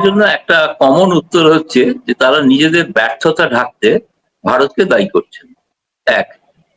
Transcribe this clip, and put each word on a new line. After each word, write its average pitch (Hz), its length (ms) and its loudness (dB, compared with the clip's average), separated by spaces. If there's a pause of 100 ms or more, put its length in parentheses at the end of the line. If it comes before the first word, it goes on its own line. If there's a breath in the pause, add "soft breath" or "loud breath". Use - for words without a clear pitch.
জন্য 202 200 0
একটা 156 540 -2
কমন 170 340 2
উত্তর 160 420 0
হচ্ছে 135 400 0 (120)
যে 123 80 -4
তারা 139 280 0
নিজেদের 156 480 2
ব্যর্থতা 156 600 -2
ঢাকতে 120 480 -2 (480)
ভারতকে 131 380 0
দায়ী 190 240 0
করছেন, - 460 -6 (520)
এক। - 320 -4 (380)